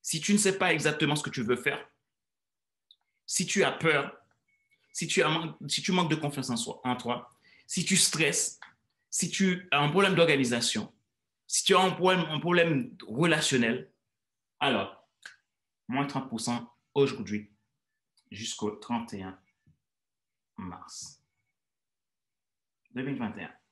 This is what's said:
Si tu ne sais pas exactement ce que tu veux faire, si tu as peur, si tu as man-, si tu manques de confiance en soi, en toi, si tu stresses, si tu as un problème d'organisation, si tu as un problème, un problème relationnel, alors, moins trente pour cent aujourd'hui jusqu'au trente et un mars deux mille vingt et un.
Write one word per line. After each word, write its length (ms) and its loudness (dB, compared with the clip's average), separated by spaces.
Si 200 -6
tu 120 0
ne 60 6
sais 180 2
pas 160 2
exactement 440 2
ce 60 -4
que 80 -6
tu 120 -6
veux 140 2
faire, 300 -4
si 200 -2
tu 160 2
as 100 2
peur, 440 0
si 140 -6
tu 160 2
as 60 4
man-, 260 -2
si 140 -4
tu 100 -2
manques 180 2
de 40 4
confiance 360 -4
en 60 -2
soi, 280 -8
en 120 0
toi, 340 -6
si 180 -4
tu 120 0
stresses, 640 0
si 200 -2
tu 400 0
as 100 2
un 100 2
problème 240 4
d'organisation, 800 2
si 180 -2
tu 100 6
as 60 8
un 100 4
problème, 380 4
un 120 -4
problème 560 2
relationnel, 840 2
alors, 480 -2
moins 180 -2
trente 220 -6
pour 120 -8
cent 320 -6
aujourd'hui 580 -2
jusqu'au 400 -8
trente 420 -8
et 100 -10
un 160 -12
mars 680 -14
deux 120 -8
mille 160 -6
vingt 180 -6
et 80 -12
un. 100 -16